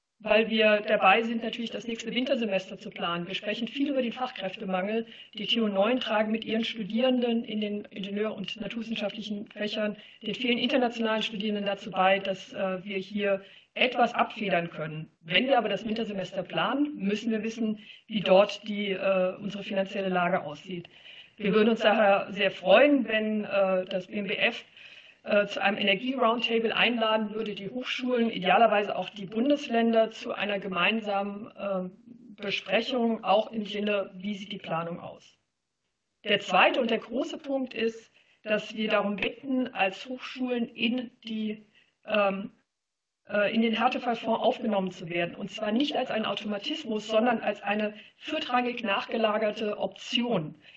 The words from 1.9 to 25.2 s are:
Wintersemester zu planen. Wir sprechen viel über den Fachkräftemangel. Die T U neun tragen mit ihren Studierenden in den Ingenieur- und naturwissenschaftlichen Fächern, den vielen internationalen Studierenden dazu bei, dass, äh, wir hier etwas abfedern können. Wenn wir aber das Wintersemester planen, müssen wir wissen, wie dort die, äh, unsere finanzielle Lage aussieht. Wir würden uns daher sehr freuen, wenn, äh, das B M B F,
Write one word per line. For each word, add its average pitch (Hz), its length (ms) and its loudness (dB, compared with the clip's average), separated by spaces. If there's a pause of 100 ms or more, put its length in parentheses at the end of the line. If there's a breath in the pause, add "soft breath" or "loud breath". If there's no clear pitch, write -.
Wintersemester 226 640 0
zu 202 120 -14
planen. 175 360 -4
Wir 185 80 -8
sprechen 214 320 -4
viel 285 220 -2
über 262 140 0
den 233 100 -2
Fachkräftemangel. 208 960 -4 (280 loud breath)
Die 208 120 -6
T 226 140 2
U 220 60 2
neun 208 320 2
tragen 214 320 0
mit 226 140 -2
ihren 220 200 0
Studierenden 233 800 0
in 214 180 -6
den 208 260 -4
Ingenieur- 202 500 -4
und - 240 -10
naturwissenschaftlichen 214 880 -6
Fächern, 208 480 -4 (240 loud breath)
den 208 140 -6
vielen 240 240 0
internationalen 233 640 0
Studierenden 208 420 -4
dazu 196 260 -4
bei, 190 300 4
dass, 190 320 -6
äh, 190 320 -4
wir 202 140 -6
hier 196 440 -2 (320 loud breath)
etwas 240 400 2
abfedern 180 560 0
können. 160 400 -8 (120)
Wenn 180 240 2
wir 262 120 4
aber 214 100 2
das 196 180 -4
Wintersemester 196 560 -4
planen, 226 540 -2
müssen 214 340 -2
wir 214 120 -2
wissen, 220 360 -4 (280 loud breath)
wie 208 140 -4
dort 190 480 6
die, 202 220 -4
äh, 185 500 0
unsere 196 220 -8
finanzielle 196 460 -4
Lage 180 340 2
aussieht. 170 460 -10 (480 loud breath)
Wir 208 180 0
würden 220 160 6
uns 220 100 2
daher 202 500 6
sehr 190 200 0
freuen, 233 580 6
wenn, 214 360 0
äh, 190 420 2
das 190 200 -6
B 208 120 -8
M 196 80 -4
B 196 80 -2
F, 208 300 0 (600 loud breath)